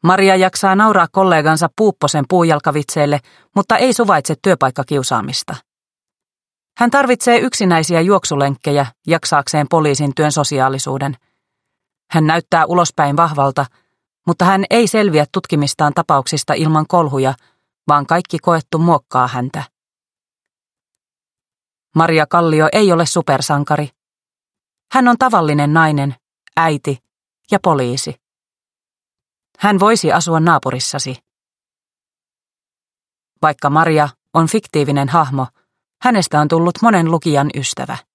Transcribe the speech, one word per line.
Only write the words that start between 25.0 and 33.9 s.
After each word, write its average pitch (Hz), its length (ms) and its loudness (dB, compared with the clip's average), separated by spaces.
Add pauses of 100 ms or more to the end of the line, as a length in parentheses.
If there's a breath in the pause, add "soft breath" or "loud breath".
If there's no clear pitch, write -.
on 240 100 2
tavallinen 151 540 0
nainen, 147 440 2 (400)
äiti 151 480 -2 (460)
ja 202 120 0
poliisi. 135 580 -2 (1400)
Hän 202 220 2
voisi 208 320 2
asua 165 280 0
naapurissasi. 131 760 -2 (2250)
Vaikka 151 280 0
Maria 156 380 2 (260)